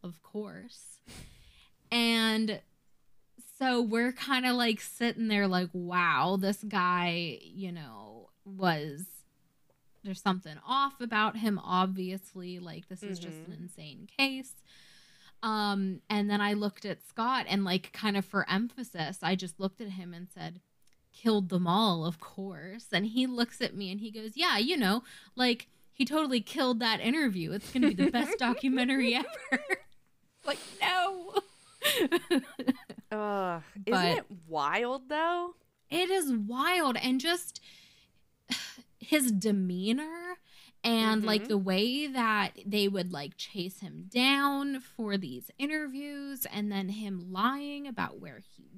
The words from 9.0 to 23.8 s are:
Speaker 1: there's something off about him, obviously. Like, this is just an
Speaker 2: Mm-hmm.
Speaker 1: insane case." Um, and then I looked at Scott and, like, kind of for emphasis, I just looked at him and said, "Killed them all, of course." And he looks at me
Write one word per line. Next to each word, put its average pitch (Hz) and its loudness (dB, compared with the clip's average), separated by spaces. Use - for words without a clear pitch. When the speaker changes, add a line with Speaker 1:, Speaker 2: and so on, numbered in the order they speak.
Speaker 1:
there's 190 -8
something 185 -2
off 277 0
about 220 0
him, 214 0
obviously. 185 -2
Like, 170 -12
this 180 -14
is 196 -6
just 165 -10
an 160 -14
Speaker 2:
Mm-hmm. 160 -14
Speaker 1:
insane 156 -16
case." 269 0
Um, 202 0
and 208 2
then 208 2
I 202 2
looked 208 -2
at 190 -6
Scott 240 -2
and, 196 2
like, 190 0
kind 202 0
of 190 2
for - -2
emphasis, 190 -4
I 170 2
just 185 -8
looked 190 -4
at 214 -8
him 180 -10
and 175 -14
said, 170 -12
"Killed 208 2
them 180 2
all, 175 4
of 165 -2
course." 190 -12
And 190 2
he 240 2
looks 240 -2
at - -2
me 190 -6